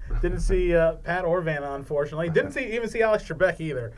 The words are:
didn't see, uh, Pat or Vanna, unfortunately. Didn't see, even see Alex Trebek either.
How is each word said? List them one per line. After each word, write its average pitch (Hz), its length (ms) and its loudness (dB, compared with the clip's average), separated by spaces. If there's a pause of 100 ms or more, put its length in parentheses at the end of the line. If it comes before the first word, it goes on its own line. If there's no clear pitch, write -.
(200)
didn't 175 200 0
see, 180 360 2
uh, 165 180 6
Pat 175 300 -4
or 175 160 0
Vanna, 143 340 -4
unfortunately. 147 560 -2
Didn't 269 220 2
see, 247 220 -4
even 233 140 -2
see 226 140 0
Alex 214 220 2
Trebek 170 360 2
either. 123 380 -4